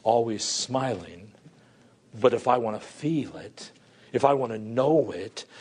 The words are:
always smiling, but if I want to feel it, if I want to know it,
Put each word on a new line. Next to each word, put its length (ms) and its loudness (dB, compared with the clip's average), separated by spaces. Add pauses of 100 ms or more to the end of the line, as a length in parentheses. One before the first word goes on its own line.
always 400 2
smiling, 880 -4 (880)
but 140 6
if 140 -2
I 100 4
want 220 -4
to 80 -16
feel 500 -4
it, 340 -16 (420)
if 100 2
I 100 8
want 180 0
to 80 -4
know 520 2
it, 340 -8 (160)